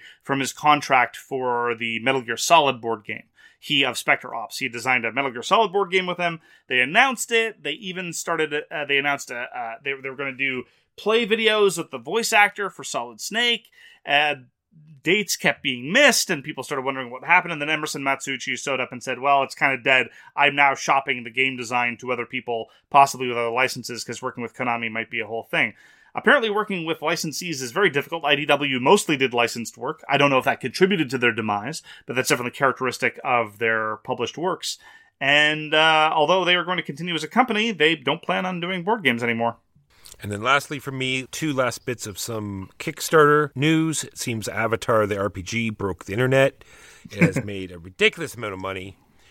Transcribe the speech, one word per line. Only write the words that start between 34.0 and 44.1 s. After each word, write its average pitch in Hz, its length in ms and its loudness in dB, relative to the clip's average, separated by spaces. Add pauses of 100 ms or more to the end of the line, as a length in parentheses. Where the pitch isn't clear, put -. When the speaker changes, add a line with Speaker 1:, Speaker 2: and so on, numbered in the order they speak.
Speaker 1:
works. 170 400 -6 (440)
And, 151 520 2
uh, 156 400 6
although 170 300 4
they 175 120 4
are 170 100 0
going 180 120 -2
to 165 60 -2
continue 165 320 -6
as 151 80 -4
a 156 60 -6
company, 226 420 2
they 160 240 4
don't 147 260 0
plan 185 240 -2
on 180 140 -4
doing 175 240 -4
board 208 200 -2
games 120 200 2
anymore. 117 340 0 (640)
Speaker 2:
And 104 120 -8
then 101 100 -6
lastly 139 380 0
for 139 120 -10
me, 131 380 -4
two 156 240 -4
last 127 320 -2
bits 120 220 -6
of 98 100 -12
some 104 640 -8
Kickstarter 151 720 4
news. 160 500 2
It - 140 -18